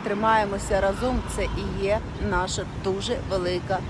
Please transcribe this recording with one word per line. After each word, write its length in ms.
Тримаємося 760
разом, 420
це 80
і 400
є 140
наша 340
дуже 340
велика 480